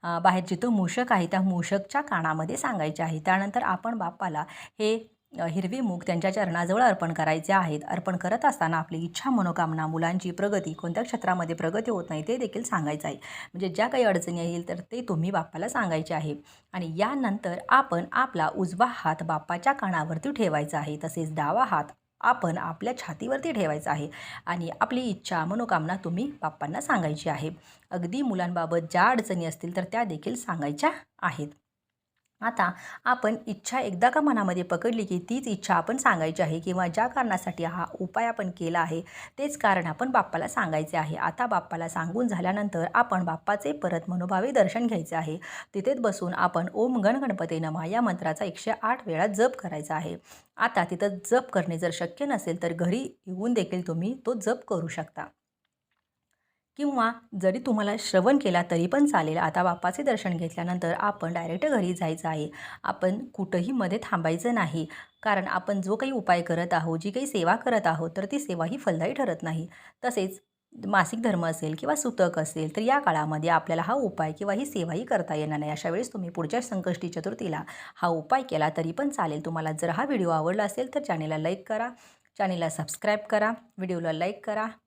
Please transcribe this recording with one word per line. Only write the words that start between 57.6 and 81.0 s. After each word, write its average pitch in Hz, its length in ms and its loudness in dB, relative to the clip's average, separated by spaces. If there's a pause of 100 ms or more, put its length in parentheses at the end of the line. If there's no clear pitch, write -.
श्रवण 208 400 6
केला 175 320 4
तरी 170 160 4
पण 277 200 6
चालेल. 160 320 4
आता 175 240 2
बाप्पाचे 180 400 0
दर्शन 202 340 2
घेतल्यानंतर 170 580 -2
आपण 202 380 0
डायरेक्ट 170 340 -2
घरी 208 280 2
जायचं 165 340 -2
आहे. 151 200 -2 (360)
आपण 185 400 0
कुठंही 190 480 -2
मध्ये 202 300 0
थांबायचं 170 520 0
नाही, 165 320 0 (360)
कारण 196 240 2
आपण 190 340 -2
जो 190 160 0
काही 269 160 -2
उपाय 180 300 2
करत 170 300 0
आहोत, 165 260 0
जी 196 120 -4
काही 254 160 -4
सेवा 185 300 4
करत 226 300 2
आहोत 165 300 2
तर 190 80 -2
ती 285 140 -4
सेवा 175 280 -2
ही 226 120 -4
फलदायी 180 340 0
ठरत 226 300 -2
नाही. 165 240 -2 (380)
तसेच 190 360 0 (460)
मासिक 202 360 4
धर्म 185 240 2
असेल 160 320 -2
किंवा 156 160 0
सुतक 226 440 2
असेल 156 380 -2
तर 214 40 -2
या 254 180 4
काळामध्ये 156 520 2
आपल्याला 165 320 2
हा 190 120 0
उपाय 180 380 0
किंवा 202 200 -4
ही 247 140 -2
सेवाही 180 380 -4
करता 185 300 0
येणार 151 240 -2
नाही. 151 140 -4
अशा 160 180 -4
वेळेस 214 220 -2
तुम्ही 180 180 -6
पुढच्या 175 320 -2
संकष्टी 180 460 -4
चतुर्थीला 175 540 -4 (400)
हा 175 60 2
उपाय 170 340 2
केला 156 340 2
तरी 165 160 -2
पण 285 160 -2
चालेल. 160 360 -2
तुम्हाला 160 280 -2
जर 165 160 -2
हा 170 160 0
व्हिडिओ 214 260 2
आवडला 170 340 2
असेल 240 300 -4
तर 190 80 0